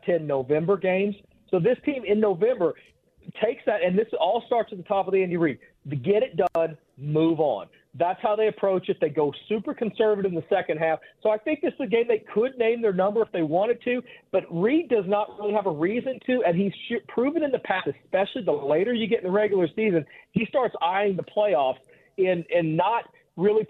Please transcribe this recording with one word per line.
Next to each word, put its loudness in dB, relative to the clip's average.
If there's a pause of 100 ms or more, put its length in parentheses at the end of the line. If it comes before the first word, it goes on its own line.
ten 0
November 0
games. 0 (360)
So 2
this 2
team -4
in 2
November 2 (720)
takes -2
that, 0
and 2
this 2 (120)
all 0
starts -2
at -12
the -12
top 0
of -4
the 4
Andy -2
Reid. 0 (260)
The -6
get -2
it -4 (140)
done, -2 (180)
move 0
on. 0 (280)
That's -2
how 0
they 2
approach 0
it. -2
They 0
go 0 (160)
super -4
conservative 0
in -4
the -6
second 0
half. 0 (240)
So 2
I 0
think -2
this -2
is -12
a -4
game 2
they 0 (100)
could 0
name 0
their 2
number 0
if -2
they -2
wanted 0
to, -2 (300)
but 0
Reid 0
does 2
not -2
really -2
have 0
a -2
reason -2
to, 0
and 2
he's 0 (160)
sh-, -6
proven 0
in 0
the -2
past, -2 (160)
especially -2
the 0
later 0
you -2
get 2
in -6
the -2
regular 2
season, 0 (240)
he -2
starts 0
eyeing 0
the -6
playoffs 0 (380)
and, 2 (100)
and 2
not 0 (300)
really 2